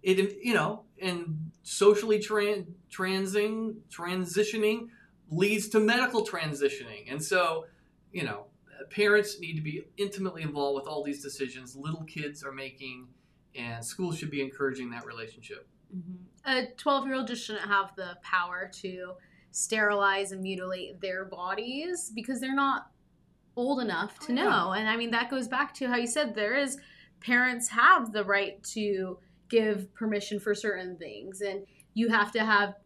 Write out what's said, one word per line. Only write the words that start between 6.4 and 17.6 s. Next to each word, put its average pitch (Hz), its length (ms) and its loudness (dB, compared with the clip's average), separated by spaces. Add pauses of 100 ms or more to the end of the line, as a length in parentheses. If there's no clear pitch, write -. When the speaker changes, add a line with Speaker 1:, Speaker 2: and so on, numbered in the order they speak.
Speaker 1:
And 151 120 -6
so, 165 420 2 (460)
you - 120 -4
know, 104 220 -6 (460)
parents 208 480 4
need 170 160 -8
to 151 60 -4
be 151 240 -6 (120)
intimately 190 460 -4
involved 143 380 0
with 139 60 -10
all 151 160 -6
these 143 180 -4
decisions 131 540 -8
little 160 280 -6
kids 147 400 -10
are 139 80 -10
making, 131 560 -14 (480)
and 117 280 -8
schools 165 340 -4
should 151 140 -8
be 143 100 -4
encouraging 131 500 -4
that 120 140 -12
relationship. 113 600 -14 (280)
Speaker 2:
Mm-hmm. 180 280 -12 (220)
A 262 220 0 (100)
twelve-year-old 262 500 0
just 233 180 -6
shouldn't 202 220 -6